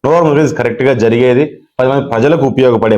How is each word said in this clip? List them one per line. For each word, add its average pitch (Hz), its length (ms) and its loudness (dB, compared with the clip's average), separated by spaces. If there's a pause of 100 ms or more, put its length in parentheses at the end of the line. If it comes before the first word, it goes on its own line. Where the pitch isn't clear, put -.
నోరు 165 240 2
మూసేసి 147 320 0
కరెక్ట్గా 127 440 -2
జరిగేది, 123 420 2 (320)
పది 131 140 0
మంది 139 200 -2
ప్రజలకు 139 400 0
ఉపయోగపడే 113 460 0